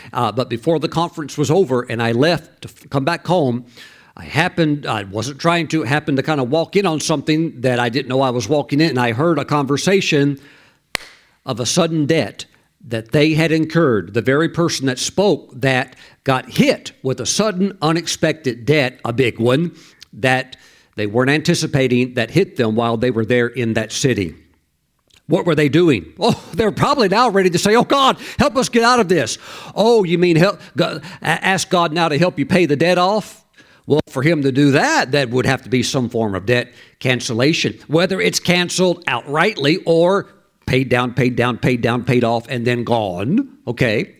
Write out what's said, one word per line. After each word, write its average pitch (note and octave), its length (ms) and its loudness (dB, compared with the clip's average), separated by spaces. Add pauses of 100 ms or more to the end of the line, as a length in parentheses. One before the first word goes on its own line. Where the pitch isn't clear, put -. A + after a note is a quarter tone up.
(120)
Uh, A#2+ 200 -2
but A#2+ 160 -4
before D3+ 300 -2
the D3 100 -4
conference E3 480 -6
was D3 140 0
over C#3 320 2
and A2+ 200 -6
I A#2 100 0
left C#3+ 500 0
to - 60 -16
f-, - 200 -20
come C3+ 160 -2
back E3 220 -4
home, C3 400 0 (500)
I E2+ 80 -20
happened, D3 640 0
I A2 180 -4
wasn't G#2+ 340 -8
trying E3+ 300 0
to, D#3 140 -2
happened C#3+ 340 -2
to C3 60 0
kinda D3 220 -2
walk D#3 320 -2
in G3 100 2
on D#3 140 -2
something D#3 600 -2
that B2 180 0
I A#2+ 120 0
didn't C3 180 -4
know C3 140 2
I C3 80 2
was A#2 180 -4
walking D3 320 0
in, E3 100 2
and B2+ 80 -2
I A#2+ 140 2
heard D#3 260 0
a C3 60 -4
conversation C#3+ 960 0 (1040)
of B2+ 160 -6
a A#2 60 -4
sudden E3 400 0
debt C3 400 -2 (360)
that A2+ 300 -8
they D3+ 220 2
had D#3 180 0
incurred. D3+ 600 0
The A#2 80 0
very C#3 260 0
person D#3+ 380 -2
that B2+ 120 -2
spoke - 640 -2
that C3 360 -2 (280)
got C3 260 -2
hit - 420 0 (100)
with C3 180 -4
a A2+ 60 -6
sudden, G3 560 -2
unexpected D#3 840 -2
debt, C3+ 400 0
a A#2 80 -4
big A#2 260 0
one, C#3 380 0 (360)
that B2+ 440 -2 (400)
they G#2+ 100 -4
weren't B2 240 0
anticipating C#3 840 0
that A2+ 160 -2
hit F3+ 260 0
them A2 180 0
while A#2 220 0
they A#2+ 140 0
were A2 140 0
there A#2+ 240 2
in A#2 260 -4
that A2 180 -4
city. G2+ 420 -2 (920)
What F3 200 0
were E3 80 2
they D3+ 140 2
doing? C3 500 2
Oh, - 240 0 (120)
they're G3+ 180 0
probably A#3 360 2
now A3+ 200 4
ready F#3+ 220 2
to E3 80 0
say, G#3+ 180 2
"Oh, A#3+ 80 4
God, C4+ 340 2 (200)
help A#3+ 180 0
us C4 120 -2
get A#3 140 2
out B3 160 4
of F#3 100 2
this." D3 300 0 (380)
Oh, A3+ 260 4
you E3+ 160 2
mean F3 180 4
help, F#3+ 240 2 (160)
go-, - 240 -2 (220)
a-, - 40 -6
ask F3+ 440 -2
God E3+ 220 0
now E3 160 0
to D3+ 100 -2
help F3+ 200 0
you C3+ 80 -2
pay F3 200 2
the C#3+ 100 0
debt F3 220 2
off? F#3+ 460 -2 (420)
Well, D3 220 2
for C3 140 -6
him D#3 200 2
to C3+ 80 2
do C#3 220 4
that, G3+ 400 2
that C#3 180 0
would B2 160 0
have C3+ 160 0
to - 60 -18
be A#2+ 140 0
some B2 260 -2
form A2 260 -2
of F#2 120 -6
debt B2 260 0 (260)
cancellation, B2+ 880 0
whether F3+ 340 0
it's F3 200 -2
canceled F3 680 0
outrightly C#3+ 800 0
or F3 440 2 (420)
paid B2+ 180 2
down, B2 240 0
paid B2 220 0
down, A#2 240 -2
paid B2+ 220 0
down, A#2 240 -2
paid A#2+ 180 2
off, A#2 260 -2
and A#2+ 160 -6
then A#2+ 200 -2
gone. A2+ 840 -2
Okay, A#2+ 540 -2